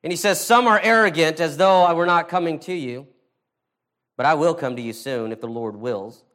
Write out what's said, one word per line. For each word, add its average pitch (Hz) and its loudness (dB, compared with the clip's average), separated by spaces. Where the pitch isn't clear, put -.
And 175 -4
he 165 -6
says, 190 0
"Some 240 4
are 208 4
arrogant, 170 2
as 147 -2
though 185 4
I 175 4
were 170 0
not 175 0
coming 170 -2
to 185 -10
you, 135 -10
but 127 -4
I 156 4
will 160 0
come 127 -6
to 120 -10
you 113 -10
soon, 113 -8
if 113 -12
the 117 -10
Lord 117 -8
wills. 110 -8